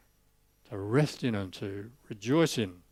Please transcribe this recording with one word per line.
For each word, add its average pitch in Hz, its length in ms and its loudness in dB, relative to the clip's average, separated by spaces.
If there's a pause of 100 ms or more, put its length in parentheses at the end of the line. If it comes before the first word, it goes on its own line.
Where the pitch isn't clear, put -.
(720)
To 107 80 -8
rest 120 460 0
in 120 100 0
and 95 200 -4
to 101 360 -8 (180)
rejoice 123 500 2
in. 92 340 -2